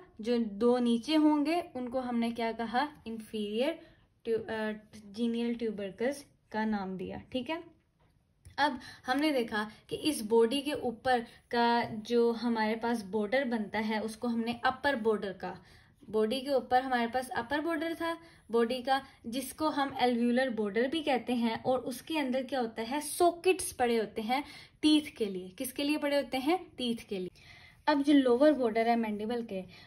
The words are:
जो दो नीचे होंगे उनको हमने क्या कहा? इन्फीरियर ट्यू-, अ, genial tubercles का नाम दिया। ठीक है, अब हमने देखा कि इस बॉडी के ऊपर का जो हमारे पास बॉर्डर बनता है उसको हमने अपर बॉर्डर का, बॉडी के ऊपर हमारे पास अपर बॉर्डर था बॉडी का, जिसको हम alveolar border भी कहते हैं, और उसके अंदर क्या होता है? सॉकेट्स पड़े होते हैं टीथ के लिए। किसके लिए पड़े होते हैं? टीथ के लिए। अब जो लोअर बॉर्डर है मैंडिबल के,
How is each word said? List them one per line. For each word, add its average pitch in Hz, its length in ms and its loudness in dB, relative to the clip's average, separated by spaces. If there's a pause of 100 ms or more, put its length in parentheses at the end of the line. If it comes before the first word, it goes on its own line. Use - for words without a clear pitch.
(220)
जो 233 160 0
दो 233 400 2
नीचे 240 380 2
होंगे 302 480 4 (120)
उनको 254 240 -4
हमने 240 320 -2
क्या 233 200 -2
कहा? 233 400 -2 (160)
इन्फीरियर 220 720 -4 (440)
ट्यू-, 220 260 -2
अ, 220 220 -2 (480)
genial 233 420 0
tubercles 214 560 -4 (340)
का 214 140 -2
नाम 190 320 -4
दिया। 185 240 -10 (100)
ठीक 247 180 -6
है, 339 280 -8 (800)
अब 277 220 2 (260)
हमने 285 260 2
देखा 226 400 -2 (180)
कि - 60 -4
इस 277 260 -2
बॉडी 233 400 4
के 277 100 -4
ऊपर 247 480 0 (320)
का 233 320 4
जो 233 480 2
हमारे 220 440 0
पास 233 260 -2
बॉर्डर 208 440 0
बनता 214 340 -2
है 214 220 -2
उसको 220 260 -6
हमने 233 380 -2
अपर 269 300 2
बॉर्डर 208 380 0
का, 185 240 -10 (520)
बॉडी 220 320 0
के 277 120 -2
ऊपर 254 280 2
हमारे 247 260 0
पास 254 220 -4
अपर 294 320 -2
बॉर्डर 330 340 -2
था 330 220 -4 (340)
बॉडी 233 300 2
का, 269 240 0 (200)
जिसको 262 440 -4
हम 269 340 -2
alveolar 240 560 2
border 220 320 0
भी 311 120 -2
कहते 247 300 0
हैं, 233 300 -2
और 262 160 2
उसके 262 380 -6
अंदर 262 260 -2
क्या 262 160 -4
होता 226 220 -4
है? 254 200 -4
सॉकेट्स 349 680 2
पड़े 240 260 2
होते 214 240 -2
हैं 254 220 -2 (380)
टीथ 302 360 4
के 226 80 0
लिए। 185 240 -6
किसके 262 340 -6
लिए 294 140 0
पड़े 285 180 0
होते 269 220 0
हैं? 330 280 0 (120)
टीथ 233 320 -4
के 196 100 -4
लिए। - 380 -12 (300)
अब 294 160 4
जो 294 100 6
लोअर 269 400 8
बॉर्डर 226 340 2
है 233 80 4
मैंडिबल 220 480 -2
के, 190 200 -8 (240)